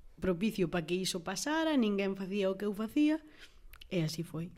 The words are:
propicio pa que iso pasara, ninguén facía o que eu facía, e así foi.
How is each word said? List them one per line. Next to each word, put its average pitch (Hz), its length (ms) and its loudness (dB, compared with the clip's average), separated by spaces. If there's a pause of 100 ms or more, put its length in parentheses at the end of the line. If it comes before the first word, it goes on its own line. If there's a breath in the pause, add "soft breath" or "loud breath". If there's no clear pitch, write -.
(200)
propicio 185 480 2
pa 170 160 0
que 175 160 0
iso 180 240 -2
pasara, 294 560 0
ninguén 196 400 2
facía 190 320 0
o 190 80 -4
que 202 80 -2
eu 208 80 -2
facía, 294 480 2 (640 loud breath)
e 175 160 0
así 160 240 -2
foi. 165 300 -8